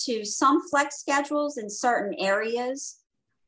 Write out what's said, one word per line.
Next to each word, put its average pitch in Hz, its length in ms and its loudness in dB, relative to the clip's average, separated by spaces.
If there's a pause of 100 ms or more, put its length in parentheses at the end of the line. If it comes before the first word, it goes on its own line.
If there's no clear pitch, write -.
to 220 180 -2
some 277 440 4
flex 294 300 0
schedules 294 600 0
in 208 120 -8
certain 202 480 0
areas, 233 800 -2 (500)